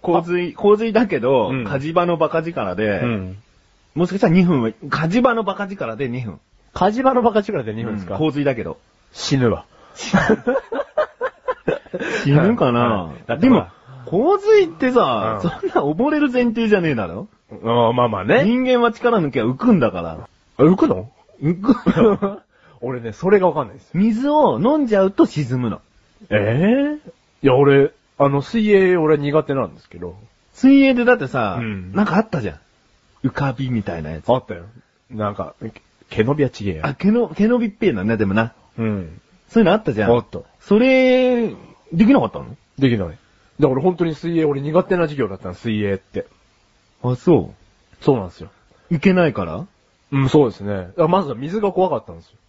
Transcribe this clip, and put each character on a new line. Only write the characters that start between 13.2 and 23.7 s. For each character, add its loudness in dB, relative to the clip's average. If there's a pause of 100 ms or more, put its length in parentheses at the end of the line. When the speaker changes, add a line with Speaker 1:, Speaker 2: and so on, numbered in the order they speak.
Speaker 2:
だ -4
っ -8
て 4
ほ 6
ら。 2
Speaker 1:
で -8
も、 -20 (380)
洪 0
水 4
っ -8
て -2
さ、 0
Speaker 2:
う -2
ん。 0
Speaker 1:
そ -12
ん -2
な -14 (180)
溺 0
れ 0
る 0
前 0
提 -2
じ 4
ゃ 0
ね 0
え -2
だ -4
ろ？ -10 (360)
Speaker 2:
あ 4
あ、 0
ま 2
あ 2
ま -4
あ -6
ね。 2
Speaker 1:
人 0
間 2
は 2
力 0
抜 -2
き -2
ゃ 0
浮 0
く 2
ん 4
だ 2
か -8
ら。 -12 (280)
Speaker 2:
あ、 2
浮 6
く 2
の？ -4 (320)
Speaker 1:
浮 -2
く 2 (260)
よ。 0 (220)
Speaker 2:
<laughs> -20
俺 -6
ね、 -10
そ -6
れ 6
が 2
わ 0
か -4
ん -10
な -20